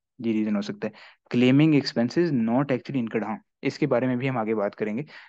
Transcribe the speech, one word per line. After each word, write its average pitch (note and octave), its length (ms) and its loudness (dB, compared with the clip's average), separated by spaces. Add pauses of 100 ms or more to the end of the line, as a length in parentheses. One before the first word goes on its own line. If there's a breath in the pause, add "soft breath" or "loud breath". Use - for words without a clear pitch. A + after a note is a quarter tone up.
(180)
ये A#2 140 -2
रीजन G#2+ 240 0
हो G2+ 60 -2
सकता G#2 260 -8
है। - 40 -12 (380 loud breath)
Claiming C3+ 500 6
expenses D3+ 520 0 (100)
not B2+ 340 0
actually B2+ 260 -4
incurred, G#2+ 240 -4
हाँ, G#2 140 -8 (220)
इसके C#3 240 -2
बारे B2+ 200 0
में B2+ 120 0
भी B2+ 80 -4
हम C3 120 -2
आगे A2 160 -2
बात G2+ 200 -2
करेंगे G#2+ 280 -4 (260 loud breath)